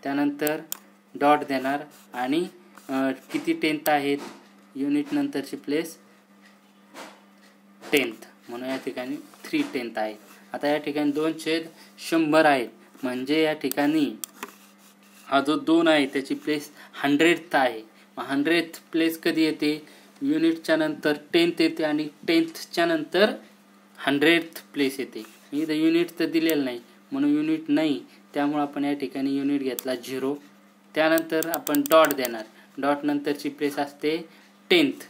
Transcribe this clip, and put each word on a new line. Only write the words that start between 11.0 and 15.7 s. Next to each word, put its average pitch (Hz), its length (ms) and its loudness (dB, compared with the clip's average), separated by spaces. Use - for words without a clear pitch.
दोन 156 200 0
छेद 160 220 -2
शंभर 160 340 4
आहेत 131 240 4
म्हणजे 131 400 0
या 156 100 2
ठिकाणी 147 680 0
हा 139 140 2
जो 147 180 0
दोन 160 300 4